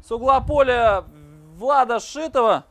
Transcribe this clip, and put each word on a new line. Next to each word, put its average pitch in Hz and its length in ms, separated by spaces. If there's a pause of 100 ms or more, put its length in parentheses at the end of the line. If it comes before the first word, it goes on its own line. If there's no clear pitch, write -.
с - 60
угла 254 280
поля 240 640 (520)
Влада 240 420
Шитова. 233 720